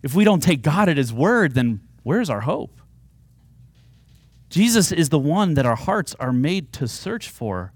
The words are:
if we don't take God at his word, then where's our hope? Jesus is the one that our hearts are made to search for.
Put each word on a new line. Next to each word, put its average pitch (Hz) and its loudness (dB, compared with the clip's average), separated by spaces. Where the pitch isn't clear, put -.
if 135 -8
we 202 4
don't 208 4
take 156 2
God 180 2
at 147 2
his 120 0
word, 170 2
then 117 0
where's 185 -2
our 107 -4
hope? - -6
Jesus 220 2
is 160 0
the 156 2
one 160 0
that 135 2
our 117 0
hearts 196 -4
are 127 -2
made 151 -2
to 127 -6
search - -10
for. 95 -8